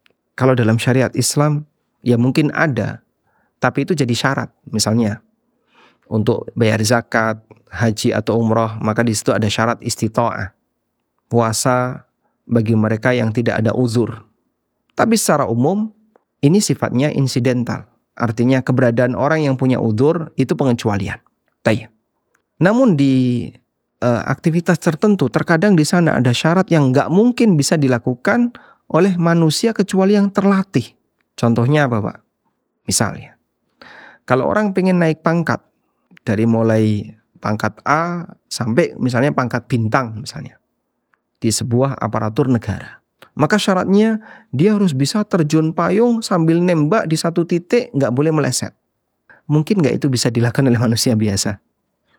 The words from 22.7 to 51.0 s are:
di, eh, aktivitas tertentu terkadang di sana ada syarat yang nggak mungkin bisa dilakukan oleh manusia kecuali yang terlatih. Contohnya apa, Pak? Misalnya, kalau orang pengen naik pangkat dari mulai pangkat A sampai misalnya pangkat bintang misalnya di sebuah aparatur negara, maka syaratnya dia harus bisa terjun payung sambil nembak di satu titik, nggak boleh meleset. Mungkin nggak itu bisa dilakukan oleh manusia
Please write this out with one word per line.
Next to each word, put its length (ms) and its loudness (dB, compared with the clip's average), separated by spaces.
di, 480 0
eh, 300 0
aktivitas 500 0
tertentu 540 0
terkadang 420 2
di 140 6
sana 320 2
ada 100 2
syarat 380 0
yang 240 2
nggak 180 2
mungkin 460 4
bisa 240 2
dilakukan 720 0
oleh 240 2
manusia 560 2
kecuali 420 0
yang 160 2
terlatih. 640 0
Contohnya 560 2
apa, 80 -2
Pak? 200 -8
Misalnya, 480 -4
kalau 180 0
orang 240 0
pengen 320 0
naik 220 -2
pangkat 340 0
dari 240 0
mulai 640 0
pangkat 400 -4
A 480 -4
sampai 500 -2
misalnya 380 0
pangkat 320 -4
bintang 560 -2
misalnya 400 -16
di 80 0
sebuah 500 0
aparatur 480 -2
negara, 560 -4
maka 240 2
syaratnya 640 0
dia 240 2
harus 180 0
bisa 300 -2
terjun 500 0
payung 480 0
sambil 380 2
nembak 480 2
di 80 0
satu 260 -2
titik, 480 -2
nggak 220 0
boleh 180 0
meleset. 400 -2
Mungkin 400 0
nggak 160 0
itu 80 0
bisa 240 0
dilakukan 320 0
oleh 160 2
manusia 320 0